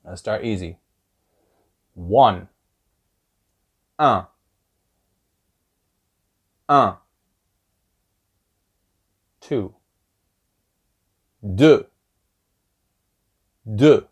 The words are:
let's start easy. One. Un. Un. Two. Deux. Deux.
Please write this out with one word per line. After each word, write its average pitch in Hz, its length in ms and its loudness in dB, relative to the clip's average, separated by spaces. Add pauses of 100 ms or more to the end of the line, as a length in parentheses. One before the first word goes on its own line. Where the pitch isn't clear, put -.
let's 87 160 -18
start 107 220 -8
easy. 90 360 -8 (1160)
One. 95 540 0 (1500)
Un. 113 260 0 (2500)
Un. 127 280 0 (2500)
Two. 110 320 -8 (1800)
Deux. 123 320 4 (1900)
Deux. 127 400 4